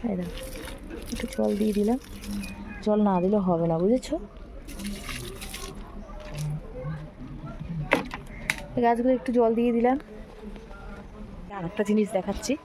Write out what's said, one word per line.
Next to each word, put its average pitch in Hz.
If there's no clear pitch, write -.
এই 196
দেখো 180
একটু 233
জল 214
দিয়ে 214
দিলাম, 226
জল 214
না 190
দিলে 202
হবে 170
না 160
বুঝেছো। 254
এই 247
গাছগুলো 240
একটু 254
জল 233
দিয়ে 240
দিলাম। 247
আর 190
একটা 214
জিনিস 214
দেখাচ্ছি 196